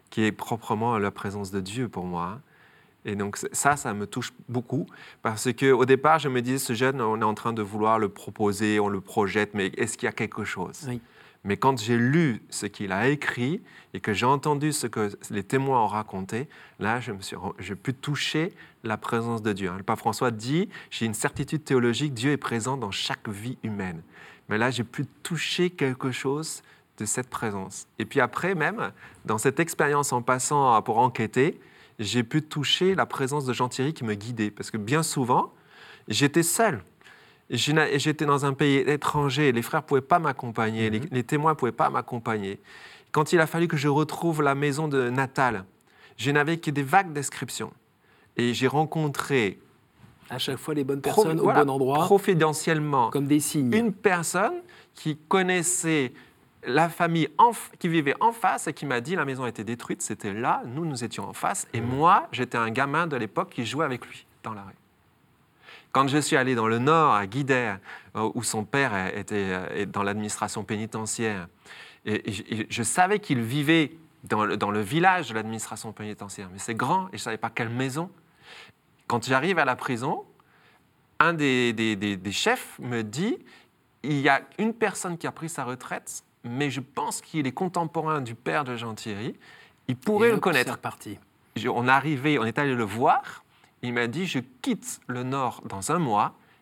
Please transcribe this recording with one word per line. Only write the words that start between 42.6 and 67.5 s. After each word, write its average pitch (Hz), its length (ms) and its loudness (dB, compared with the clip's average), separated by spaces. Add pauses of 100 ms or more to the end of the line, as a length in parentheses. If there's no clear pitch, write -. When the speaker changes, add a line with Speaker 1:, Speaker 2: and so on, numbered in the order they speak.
Speaker 1:
Quand 151 220 2
il 175 60 8
a 156 80 4
fallu 165 200 0
que 156 100 0
je 143 120 2
retrouve 151 520 0
la 139 140 4
maison 147 320 0
de 131 220 2
natale, 123 560 0 (520)
je 123 140 0
n'avais 147 260 2
que 165 140 -4
des 143 120 0
vagues 175 280 4
descriptions. 139 600 -6 (680)
Et 120 160 2
j'ai 117 140 4
rencontré 139 920 0 (680)
Speaker 2:
À 127 100 -6
chaque 131 180 -4
fois - 160 -6
les 147 120 0
bonnes 139 160 -2
Speaker 1:
pro-, 139 200 4
Speaker 2:
personnes 160 200 2
au - 20 2
Speaker 1:
voilà, 151 220 6
Speaker 2:
bon 139 80 0
endroit, 139 320 2
Speaker 1:
providentiellement, 156 1040 4
Speaker 2:
comme 143 180 0
des 147 140 6
signes. 139 320 2
Speaker 1:
une 220 200 4
personne 185 600 2 (400)
qui 151 220 -4
connaissait 165 960 0 (520)
la 156 220 4
famille 165 400 0 (100)
en 233 140 8
f-, - 260 -8
qui 180 120 -2
vivait 156 320 2
en 220 100 4
face - 360 -2
et 160 60 -4
qui - 120 -10
m'a 127 160 0
dit, « 147 160 -4
La 151 80 0
maison 131 180 -4
a 123 60 -2
été 107 160 -8
détruite, - 360 -6
c'était 104 320 -6
là, 147 320 -2
nous, 139 200 -6
nous 131 180 -4
étions 107 240 -8
en 95 60 -12
face. » - 400 -4
Et 113 80 -2
Speaker 2:
Mhm. 117 60 -2
Speaker 1:
moi, 165 440 4
j'étais 123 260 -4
un 113 140 0
gamin 139 340 0
de 143 120 -4
l'époque 160 320 -4
qui - 160 -6
jouait 123 180 -2
avec 127 240 -4
lui - 180 -20 (180)
dans 113 100 -8
la 104 80 -12
rue. 98 120 -18 (1200)
Quand 135 160 4
je 135 100 2
suis 151 180 2
allé 131 200 2
dans 110 120 2
le 113 120 2
Nord, 147 340 4
à 101 140 2
Guidère, 123 520 0 (360)